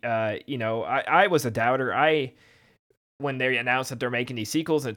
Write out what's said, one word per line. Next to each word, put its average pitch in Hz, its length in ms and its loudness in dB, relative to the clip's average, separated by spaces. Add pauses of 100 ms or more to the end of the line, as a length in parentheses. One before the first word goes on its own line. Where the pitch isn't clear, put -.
Uh, 110 320 -2 (140)
you 139 100 -6
know, 113 240 -2
I, 120 240 -2
I 180 220 6
was 165 160 2
a 123 80 -2
doubter. 120 420 0
I, 143 380 2 (880)
when 139 200 -4
they 127 180 2
announced 123 340 0
that 123 100 -10
they're 123 100 -2
making 123 240 -2
these 113 160 -6
sequels 156 340 0
and 123 120 -4